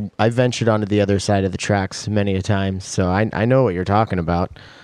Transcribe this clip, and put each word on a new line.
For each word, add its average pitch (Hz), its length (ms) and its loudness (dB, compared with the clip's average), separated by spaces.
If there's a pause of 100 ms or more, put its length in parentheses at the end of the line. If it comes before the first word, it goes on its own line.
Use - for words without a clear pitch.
(200)
I 110 100 4
ventured 117 400 0
onto 107 180 2
the 104 140 2
other 98 180 2
side 98 240 0
of 95 80 -2
the 98 60 -6
tracks - 500 -2
many 101 280 0
a 95 60 0
time. 98 380 -2
So 95 300 -2
I, 101 240 2
I 104 120 0
know 131 180 4
what 104 120 2
you're 90 100 -2
talking 101 340 2
about. 85 320 0 (320)